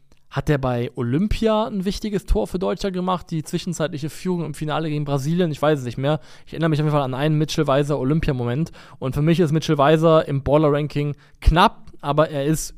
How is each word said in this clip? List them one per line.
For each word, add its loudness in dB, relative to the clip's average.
hat -6
der 2
bei -2
Olympia 0
ein -6
wichtiges -4
Tor 0
für -6
Deutschland -4
gemacht? -4
Die -6
zwischenzeitliche -6
Führung -4
im -8
Finale -4
gegen -2
Brasilien? 0
Ich -10
weiß 4
es -8
nicht -8
mehr. 0
Ich -16
erinnere 0
mich 2
auf 2
jeden 0
Fall 2
an -4
einen 0
Mitchell 0
Weiser 2
Olympia-Moment. 0
Und -4
für -2
mich 4
ist 2
Mitchell 0
Weiser 6
im -2
Baller-Ranking 0
knapp, 2
aber 2
er -4
ist -2